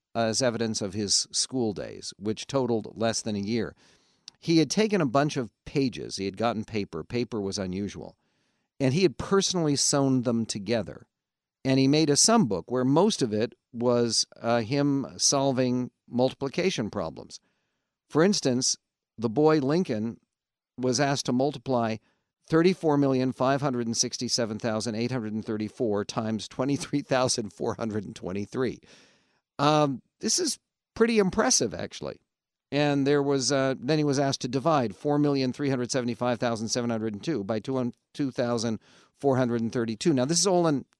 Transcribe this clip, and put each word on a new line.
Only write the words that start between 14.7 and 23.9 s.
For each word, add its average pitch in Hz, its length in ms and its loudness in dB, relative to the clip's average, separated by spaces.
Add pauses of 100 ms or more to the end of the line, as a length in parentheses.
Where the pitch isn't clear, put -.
solving 127 760 0 (180)
multiplication 131 800 -2
problems. 80 480 -8 (720)
For 160 140 4
instance, 135 520 2 (400)
the 113 140 -2
boy 151 300 4
Lincoln 131 580 -2 (580)
was 123 220 0
asked 139 280 0
to 139 60 0
multiply 123 640 0 (500)
thirty-four 165 480 4
million 131 340 4
five 131 300 0
hundred 123 260 -2
and 113 100 -2